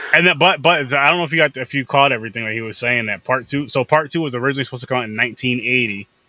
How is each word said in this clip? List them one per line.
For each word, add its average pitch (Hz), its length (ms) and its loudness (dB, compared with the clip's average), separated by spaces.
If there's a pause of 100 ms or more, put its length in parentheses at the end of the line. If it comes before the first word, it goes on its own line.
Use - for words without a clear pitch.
(140)
And 170 140 6
that, 165 120 2
but, 165 220 4
but 147 320 2
I 143 160 4
don't 175 100 2
know 170 40 0
if 143 80 -6
you 165 60 -2
got, 151 180 2
if 131 180 -10
you 135 120 -2
caught 139 260 4
everything 113 320 -6
that 110 100 -4
he 113 80 -4
was 110 160 -6
saying. 120 280 0
That 101 180 -6
part 127 240 -2
two. 143 220 -4
So 131 160 0
part 156 260 2
two 170 100 -2
was 143 140 -4
originally 135 280 -2
supposed 123 180 -10
to 117 60 -12
come 127 100 0
out 123 80 -2
in 107 100 -8
nineteen 120 440 -2
eighty. 113 480 -2 (220)